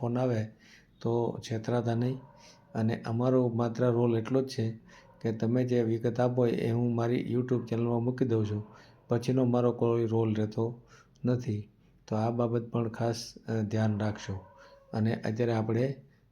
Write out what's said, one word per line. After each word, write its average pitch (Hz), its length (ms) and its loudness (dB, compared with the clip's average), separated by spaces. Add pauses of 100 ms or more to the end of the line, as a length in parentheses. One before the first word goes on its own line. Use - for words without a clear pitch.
ફોન 120 180 -2
આવે 120 280 0 (540)
તો 117 440 -2
છેતરાતા 117 500 -2
નહીં. 123 240 0 (560)
અને 110 280 0
અમારો 123 460 2
માત્ર 120 420 2
રોલ 117 280 4
એટલો 127 240 0
જ 131 60 -4
છે 113 300 -4 (440)
કે 113 100 0
તમે 117 320 0
જે 123 180 2
વિગત 113 380 0
આપો 123 260 2
એ 117 240 0
હું 120 240 0
મારી 117 380 0
YouTube 123 340 0
ચેનલમાં 117 360 0
મૂકી 127 220 0
દઉં 110 220 2
છું, 104 160 -4 (460)
પછીનો 127 360 2
મારો 120 280 2
કોઈ 117 340 2
રોલ 113 280 2
રહેતો 113 460 -2 (440)
નથી. 120 440 -2 (380)
તો 110 100 -2
આ 110 140 0
બાબત 117 400 -2
પણ 117 180 0
ખાસ, 117 460 -4 (140)
અ, 113 40 -4 (100)
ધ્યાન 107 380 0
રાખશો. 104 440 -6 (480)
અને 110 220 2
અત્યારે 113 380 -2
આપણે 113 420 0 (360)